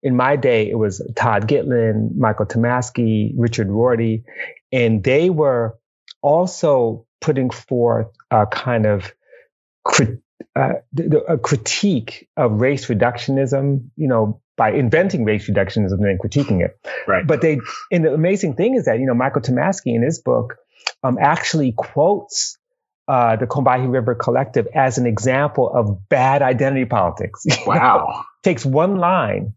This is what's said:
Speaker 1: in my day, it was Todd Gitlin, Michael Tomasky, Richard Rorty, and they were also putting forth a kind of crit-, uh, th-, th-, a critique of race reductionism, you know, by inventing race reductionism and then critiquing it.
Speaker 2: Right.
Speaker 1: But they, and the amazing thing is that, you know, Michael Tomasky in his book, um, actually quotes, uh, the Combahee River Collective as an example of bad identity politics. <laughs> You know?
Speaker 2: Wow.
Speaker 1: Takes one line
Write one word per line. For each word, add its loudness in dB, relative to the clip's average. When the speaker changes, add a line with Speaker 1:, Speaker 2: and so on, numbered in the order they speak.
Speaker 1:
in 0
my 2
day, 0
it -4
was -2
Todd 0
Gitlin, 0
Michael 0
Tomasky, 0
Richard 0
Rorty, 0
and 2
they 4
were 0
also 0
putting 0
forth 0
a 4
kind -2
of -2
crit-, 0
uh, 0
th-, -2
th-, 4
a 0
critique -2
of 2
race 0
reductionism, 0
you -2
know, 0
by 2
inventing 2
race -2
reductionism 0
and 0
then 0
critiquing 0
it. -6
Speaker 2:
Right. 0
Speaker 1:
But 0
they, 2
and 2
the 2
amazing 0
thing 0
is 0
that, 0
you -2
know, 2
Michael 0
Tomasky -2
in 2
his -2
book, -2
um, 0
actually 0
quotes, -2
uh, 2
the -2
Combahee 0
River 0
Collective -2
as 2
an 2
example 0
of -2
bad 2
identity 0
politics. -2
<laughs> -4
You 2
know? -8
Speaker 2:
Wow. 2
Speaker 1:
Takes 0
one 2
line 0